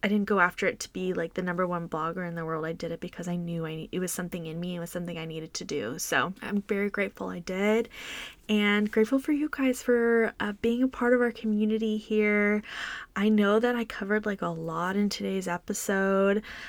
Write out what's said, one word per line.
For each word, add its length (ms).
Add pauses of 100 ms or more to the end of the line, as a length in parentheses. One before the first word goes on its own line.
I 60
didn't 160
go 160
after 260
it 140
to 120
be, 200
like, 220
the 80
number 240
one 220
blogger 380
in 80
the 120
world. 180
I 80
did 180
it 100
because 280
I 80
knew 300
I 80
ne-, 180
it 60
was 140
something 340
in 120
me. 180
It 40
was 100
something 280
I 80
needed 280
to 100
do. 340
So 420
I'm 220
very 260
grateful 400
I 120
did, 500 (580)
and 420
grateful 280
for 140
you 180
guys 320
for, 580
uh, 220
being 200
a 60
part 240
of 80
our 100
community 680
here. 640 (520)
I 140
know 320
that 160
I 80
covered, 400
like, 160
a 80
lot 480
in 140
today's 360
episode. 960 (260)